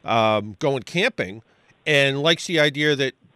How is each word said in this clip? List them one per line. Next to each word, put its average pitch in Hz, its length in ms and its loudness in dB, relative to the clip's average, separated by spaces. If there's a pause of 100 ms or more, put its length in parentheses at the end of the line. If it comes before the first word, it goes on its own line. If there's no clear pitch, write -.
um, 107 560 0
going 139 240 -2
camping, 131 600 -4 (420)
and 139 360 2
likes 165 260 0
the 165 120 0
idea 147 360 2
that, 135 180 -2 (220)